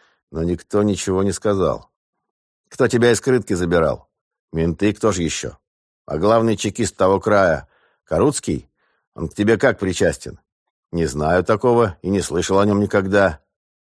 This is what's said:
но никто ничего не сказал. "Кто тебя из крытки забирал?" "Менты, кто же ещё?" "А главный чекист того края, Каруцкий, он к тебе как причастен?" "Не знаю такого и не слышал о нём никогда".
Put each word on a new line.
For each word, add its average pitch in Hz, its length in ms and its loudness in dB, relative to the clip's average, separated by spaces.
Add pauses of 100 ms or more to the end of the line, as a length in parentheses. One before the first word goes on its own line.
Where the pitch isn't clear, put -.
(320)
но 80 120 -6
никто 87 400 -2
ничего 98 400 -2
не 98 80 0
сказал. 87 600 -2 (760)
"Кто - 180 0
тебя 120 240 4
из 107 100 0
крытки 127 320 0
забирал?" 85 560 0 (420)
"Менты, 82 420 -2
кто 107 180 0
же 87 120 -4
ещё?" - 340 -8 (480)
"А 76 120 -6
главный 110 400 2
чекист 104 400 -4
того 95 220 2
края, 95 480 0 (360)
Каруцкий, 87 680 -2 (440)
он 80 160 -8
к - 60 -20
тебе 107 220 2
как 113 220 0
причастен?" 92 600 -2 (520)
"Не 85 140 -2
знаю 78 380 0
такого 117 580 0
и 87 80 -6
не 98 120 0
слышал 87 380 -2
о 104 60 4
нём 101 140 2
никогда". 98 600 0 (560)